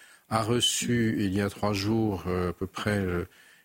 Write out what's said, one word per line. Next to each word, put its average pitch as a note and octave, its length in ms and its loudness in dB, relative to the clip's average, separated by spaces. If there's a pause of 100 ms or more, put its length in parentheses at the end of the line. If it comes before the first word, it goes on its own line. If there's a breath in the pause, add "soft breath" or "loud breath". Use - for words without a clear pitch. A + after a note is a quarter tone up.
(300 loud breath)
a A2 140 2
reçu A#2 720 0
il G2+ 160 0
y G2 60 2
a G2+ 100 2
trois G2+ 220 -2
jours, G#2 560 0
euh, F2+ 220 0
à E2+ 40 -4
peu - 140 -6
près, G#2 320 -2
euh, F2+ 260 -2 (400 soft breath)